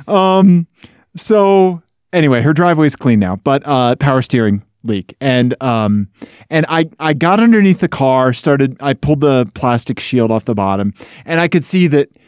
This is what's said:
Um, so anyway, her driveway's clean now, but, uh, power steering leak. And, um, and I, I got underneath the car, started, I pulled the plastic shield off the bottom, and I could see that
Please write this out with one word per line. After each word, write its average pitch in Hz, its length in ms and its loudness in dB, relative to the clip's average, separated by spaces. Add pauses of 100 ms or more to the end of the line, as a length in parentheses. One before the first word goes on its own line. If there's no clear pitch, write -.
Um, 190 600 2 (480)
so 190 680 2 (320)
anyway, 143 280 2
her 147 120 2
driveway's 156 420 2
clean 117 240 0
now, 92 180 -2
but, 139 280 -2
uh, 127 300 0
power 131 260 0
steering 107 400 -2 (220)
leak. 104 380 -6
And, 127 420 0
um, 107 440 -2 (420)
and 160 180 0
I, 160 220 -2 (100)
I 156 140 -2
got 170 260 0
underneath 214 400 4
the 175 80 -2
car, 131 460 0
started, 139 480 0
I 139 120 -2
pulled 143 280 -2
the 131 320 0
plastic 123 480 -4
shield 113 300 0
off 113 140 -2
the 113 100 -4
bottom, 101 380 -2 (320)
and 165 140 -2
I 170 80 0
could 160 160 0
see 180 240 0
that 143 220 0 (180)